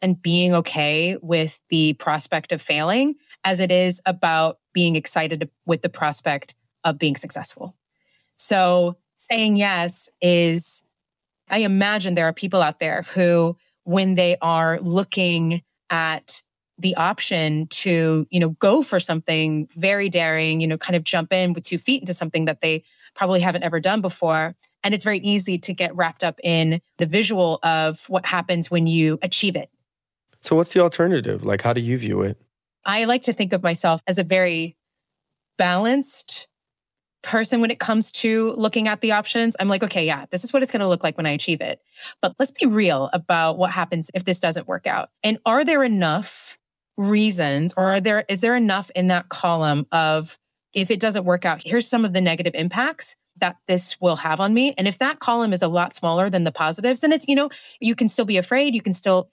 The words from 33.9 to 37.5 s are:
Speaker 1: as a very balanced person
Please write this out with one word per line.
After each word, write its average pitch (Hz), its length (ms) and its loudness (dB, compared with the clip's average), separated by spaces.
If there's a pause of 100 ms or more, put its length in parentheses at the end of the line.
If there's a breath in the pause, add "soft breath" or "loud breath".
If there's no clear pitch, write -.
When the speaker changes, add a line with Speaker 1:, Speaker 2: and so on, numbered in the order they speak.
Speaker 1:
as 185 120 0
a 196 40 2
very 170 540 0 (800)
balanced 214 880 -2 (760)
person 226 380 0